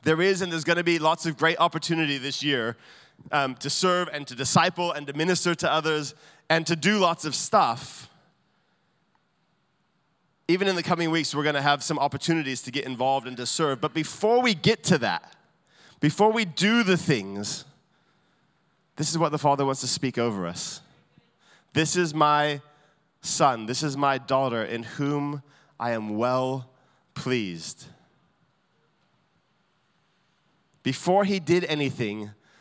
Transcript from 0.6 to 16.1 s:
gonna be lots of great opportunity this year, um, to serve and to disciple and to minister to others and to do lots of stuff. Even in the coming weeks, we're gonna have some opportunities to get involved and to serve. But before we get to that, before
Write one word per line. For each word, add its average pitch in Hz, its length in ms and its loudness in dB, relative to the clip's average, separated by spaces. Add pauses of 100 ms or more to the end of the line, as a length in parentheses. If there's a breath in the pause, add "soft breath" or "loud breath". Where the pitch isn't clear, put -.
gonna 170 180 2
be 170 160 2
lots 156 260 2
of 156 120 -4
great 165 200 2
opportunity 160 600 0
this 131 260 -6
year, 120 320 0 (560 loud breath)
um, 139 240 0
to 131 140 -8
serve 180 420 0
and 143 160 -10
to 127 80 -14
disciple 175 560 2
and 147 160 0
to 156 60 -10
minister 170 420 0
to 160 160 0
others 151 420 0 (360 soft breath)
and 160 180 2
to 160 80 2
do 180 220 2
lots 175 260 2
of 156 100 -4
stuff. - 760 0 (2500)
Even 185 180 2
in 190 80 2
the 170 80 -2
coming 170 260 0
weeks, 160 240 0
we're 143 120 -2
gonna 147 160 0
have 143 200 2
some 156 160 -2
opportunities 147 680 -2
to 127 80 -10
get 135 120 -4
involved 131 420 -2
and 127 120 -10
to 123 80 -6
serve. 139 340 0
But 151 140 -2
before 214 480 2
we 247 120 2
get - 300 0
to 175 140 4
that, 101 360 -2 (680 soft breath)
before 202 320 4